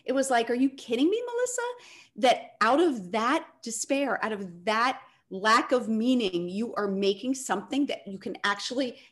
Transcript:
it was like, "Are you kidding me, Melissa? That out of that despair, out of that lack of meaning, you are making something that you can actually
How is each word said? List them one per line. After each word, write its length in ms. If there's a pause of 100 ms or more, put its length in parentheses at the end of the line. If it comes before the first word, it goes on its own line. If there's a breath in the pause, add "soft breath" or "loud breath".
it 80
was 180
like, 200
"Are 40
you 140
kidding 400
me, 160
Melissa? 380 (540 loud breath)
That 440
out 200
of 320
that 340 (160)
despair, 600
out 100
of 340
that 340 (300 loud breath)
lack 420
of 160
meaning, 600
you 260
are 140
making 460
something 520
that 200
you 120
can 260
actually 540 (140 loud breath)